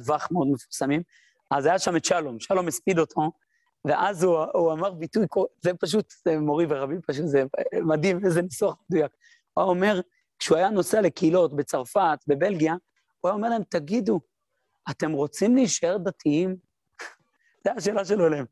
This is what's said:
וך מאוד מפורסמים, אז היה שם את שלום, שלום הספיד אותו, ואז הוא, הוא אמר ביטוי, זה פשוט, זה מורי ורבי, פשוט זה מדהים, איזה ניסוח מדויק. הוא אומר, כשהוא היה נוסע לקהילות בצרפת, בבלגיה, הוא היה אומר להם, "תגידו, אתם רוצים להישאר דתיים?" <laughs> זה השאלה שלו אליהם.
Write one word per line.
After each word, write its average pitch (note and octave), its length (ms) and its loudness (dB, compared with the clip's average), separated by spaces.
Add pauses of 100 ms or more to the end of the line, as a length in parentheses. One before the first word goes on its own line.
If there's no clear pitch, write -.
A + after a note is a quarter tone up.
וך D3 220 -2
מאוד E3 160 0
מפורסמים, C#3 540 -2 (500)
אז C#3 140 0
היה F3+ 140 4
שם F3+ 160 0
את D#3 100 0
שלום, D3+ 340 -2
שלום F#3 280 0
הספיד E3+ 320 0
אותו, D#3 320 0 (540)
ואז E3+ 380 0
הוא, F3 140 4 (160)
הוא E3 200 2
אמר F3 180 -2
ביטוי, F3 340 -2 (360)
זה F3+ 120 0
פשוט, F#3 400 -2 (120)
זה D#3+ 140 0
מורי D3+ 300 0
ורבי, C#3 260 -2 (120)
פשוט D3 180 -4
זה C#3 180 2 (420)
מדהים, E3+ 400 0
איזה F3 160 2
ניסוח F3+ 340 -4 (140)
מדויק. D#3 220 0 (420)
הוא F3 100 0
אומר, F#3 380 2 (380)
כשהוא - 180 2
היה E3+ 120 2
נוסע G#3+ 320 2
לקהילות D#3+ 540 2
בצרפת, D3 720 0
בבלגיה, D#3+ 480 0 (460)
הוא F3 80 0
היה G3+ 60 0
אומר G#3+ 140 -2
להם, A3+ 140 -2
"תגידו, F#3+ 560 -2 (680)
אתם D#3+ 220 -4
רוצים D#3 440 0
להישאר G#3 420 2
דתיים?" F3+ 580 0 (440)
<laughs> - 640 -20
זה G3 80 0
השאלה G3+ 340 -2
שלו F3+ 220 4
אליהם. D3 240 0